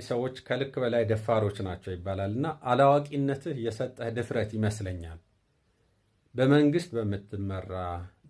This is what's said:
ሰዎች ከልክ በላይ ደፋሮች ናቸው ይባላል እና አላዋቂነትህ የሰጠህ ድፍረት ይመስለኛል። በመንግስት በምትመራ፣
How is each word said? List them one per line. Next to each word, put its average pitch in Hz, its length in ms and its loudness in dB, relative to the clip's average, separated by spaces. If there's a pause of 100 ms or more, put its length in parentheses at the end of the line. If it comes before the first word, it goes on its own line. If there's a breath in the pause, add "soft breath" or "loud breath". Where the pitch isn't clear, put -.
ሰዎች 127 400 -2
ከልክ 131 380 -4
በላይ 117 260 2
ደፋሮች 107 560 2
ናቸው 92 300 -6
ይባላል 95 400 -4
እና 135 160 -2 (160)
አላዋቂነትህ 139 960 2
የሰጠህ 117 540 -4
ድፍረት 113 400 -2
ይመስለኛል። 92 680 -2 (1160)
በመንግስት 147 580 6
በምትመራ፣ 98 800 -4 (560)